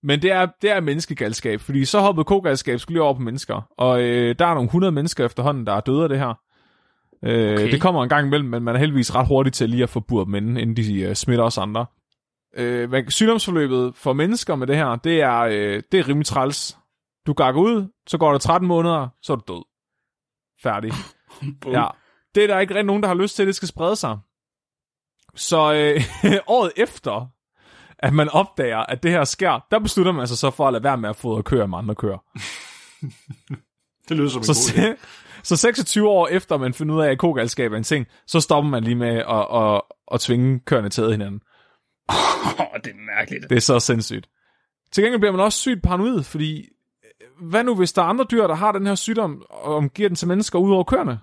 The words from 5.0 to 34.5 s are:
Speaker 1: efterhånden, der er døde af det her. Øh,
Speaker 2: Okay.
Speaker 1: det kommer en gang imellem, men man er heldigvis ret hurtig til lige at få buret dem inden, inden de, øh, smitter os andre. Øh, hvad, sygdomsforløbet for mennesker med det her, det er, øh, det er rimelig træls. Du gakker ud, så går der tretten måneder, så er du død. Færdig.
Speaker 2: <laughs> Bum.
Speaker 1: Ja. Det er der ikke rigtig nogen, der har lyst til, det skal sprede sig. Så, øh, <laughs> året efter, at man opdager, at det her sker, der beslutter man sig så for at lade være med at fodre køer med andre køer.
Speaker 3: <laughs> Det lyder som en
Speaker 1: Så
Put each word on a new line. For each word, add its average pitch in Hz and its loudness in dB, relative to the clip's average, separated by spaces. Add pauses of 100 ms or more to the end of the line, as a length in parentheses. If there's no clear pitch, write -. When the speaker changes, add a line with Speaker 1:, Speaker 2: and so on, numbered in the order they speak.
Speaker 1:
efterhånden, 127 -2
der 104 0
er 98 0
døde 135 0
af 160 0
det 135 0
her. 123 -4 (920)
Øh, 113 2
Speaker 2:
Okay. 107 2
Speaker 1:
det 143 0
kommer 170 2
en 123 -2
gang 143 2
imellem, 143 0
men 120 -4
man 117 -2
er 127 2
heldigvis 139 0
ret 127 2
hurtig 135 2
til 117 0
lige 120 0
at 120 -2
få - -4
buret 104 -2
dem 101 -6
inden, 110 -2
inden 113 -2
de, 104 -2
øh, 95 -4
smitter 120 2
os 117 0
andre. 107 -4 (720)
Øh, 120 -4
hvad, 131 0
sygdomsforløbet 156 2
for - -2
mennesker 175 0
med 127 -4
det 139 2
her, 143 0
det 160 0
er, 123 2
øh, 104 0
det 190 6
er 151 0
rimelig 143 0
træls. - -4 (500)
Du 151 0
gakker 131 2
ud, 214 2 (200)
så 170 -4
går 156 4
der 139 2
tretten 180 2
måneder, 165 0 (140)
så - -4
er 131 -2
du 104 -12
død. 85 -12 (1000)
Færdig. 110 -4 (360)
Speaker 2:
<laughs> 139 -14
Bum. 131 -6
Speaker 1:
Ja. 120 0 (500)
Det 202 6
er 208 4
der 196 2
ikke 196 -2
rigtig 208 0
nogen, 202 0
der 208 0
har 180 0
lyst 190 -2
til, 196 2
det 190 -2
skal 185 -8
sprede 170 -2
sig. 117 -6 (1160)
Så, 156 2
øh, 151 2 (200)
<laughs> 196 2
året 214 2
efter, 127 -4 (720)
at 135 0
man 151 2
opdager, 143 0
at 123 -6
det 170 2
her 170 2
sker, 143 -2 (120)
der 214 2
beslutter 190 2
man 131 -2
sig 120 -4
så 139 0
for 143 0
at 127 2
lade 113 -4
være 139 0
med 107 -6
at 107 -6
fodre 107 -6
køer 120 0
med 90 -4
andre 101 -4
køer. 98 -6 (1000)
Speaker 3:
<laughs> - -20
Det 160 0
lyder 143 2
som 127 -4
en 110 -6
Speaker 1:
Så 113 2